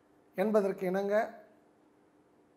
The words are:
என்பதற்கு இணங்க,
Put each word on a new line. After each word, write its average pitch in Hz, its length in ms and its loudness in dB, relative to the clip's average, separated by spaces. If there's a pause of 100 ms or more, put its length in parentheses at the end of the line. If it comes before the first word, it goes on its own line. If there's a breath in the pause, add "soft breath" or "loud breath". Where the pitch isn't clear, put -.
(340)
என்பதற்கு 196 520 2
இணங்க, 202 580 -2 (1120)